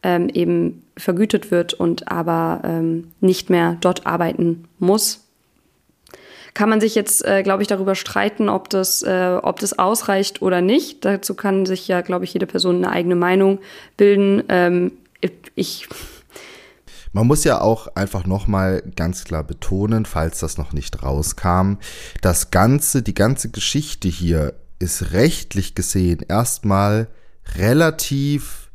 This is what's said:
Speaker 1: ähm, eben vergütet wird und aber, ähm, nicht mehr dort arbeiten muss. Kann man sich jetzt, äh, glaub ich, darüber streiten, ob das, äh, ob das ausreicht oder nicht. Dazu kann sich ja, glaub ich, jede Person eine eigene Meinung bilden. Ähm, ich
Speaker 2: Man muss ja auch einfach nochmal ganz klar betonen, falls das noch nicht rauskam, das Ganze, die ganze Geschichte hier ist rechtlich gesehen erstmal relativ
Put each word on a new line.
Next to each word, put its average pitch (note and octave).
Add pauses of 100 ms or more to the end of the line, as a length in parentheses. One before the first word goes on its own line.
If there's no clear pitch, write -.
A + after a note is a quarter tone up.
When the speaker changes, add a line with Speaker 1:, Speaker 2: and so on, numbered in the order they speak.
Speaker 1:
ähm, F3
eben E3+ (100)
vergütet G3+
wird E3+
und F3
aber, E3
ähm, E3
nicht F#3
mehr E3+
dort F3+
arbeiten E3+ (120)
muss. F#3+ (1300)
Kann G#3
man A3
sich A3
jetzt, -
äh, G3
glaub G3
ich, G3+
darüber F#3+
streiten, G3+
ob F#3+
das, F#3+
äh, F3+
ob -
das -
ausreicht G3
oder F3+
nicht. G#3+
Dazu G3
kann F#3+
sich F3+
ja, F3+
glaub F3+
ich, F3+
jede F3
Person F3+
eine F3+
eigene F3
Meinung F#3+ (380)
bilden. G3+
Ähm, F3+ (640)
ich - (1200)
Speaker 2:
Man A2
muss D3
ja C#3
auch A2
einfach F#2+
nochmal F#2+ (120)
ganz E2+
klar D#2
betonen, G#2+
falls E2
das -
noch D2+
nicht -
rauskam, D#2 (480)
das -
Ganze, B2+
die G2+
ganze A#2
Geschichte -
hier D#2+ (260)
ist -
rechtlich -
gesehen F2
erstmal G#2 (500)
relativ C#3+